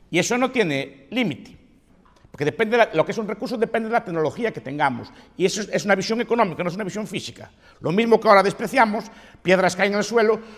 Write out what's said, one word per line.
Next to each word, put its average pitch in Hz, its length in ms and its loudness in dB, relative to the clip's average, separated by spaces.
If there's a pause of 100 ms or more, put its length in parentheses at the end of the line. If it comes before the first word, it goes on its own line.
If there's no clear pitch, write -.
(100)
Y 160 80 0
eso 180 200 0
no 254 120 0
tiene 170 600 -4
límite. 208 480 -4 (720)
Porque - 160 -6
depende 214 300 0
de 233 80 6
la, - 100 -2
lo 156 100 2
que 202 80 -6
es - 60 -10
un 214 100 -4
recurso 220 280 -8
depende 220 320 -2
de 220 40 -8
la 226 120 0
tecnología 170 480 -4
que 139 80 -14
tengamos. 135 520 -4 (240)
Y 165 80 0
eso 190 160 0
es, 202 80 -8
es 170 160 -4
una 196 100 2
visión 214 260 0
económica, 226 440 0
no 175 40 -4
es 165 60 -6
una 202 80 -6
visión 202 240 -8
física. 147 440 -10 (300)
Lo 139 120 -2
mismo 220 260 4
que 220 80 -4
ahora 202 160 8
despreciamos, 214 640 0 (360)
piedras 180 360 4
caen 202 160 2
en 202 60 0
el 208 60 0
suelo, 220 360 2 (180)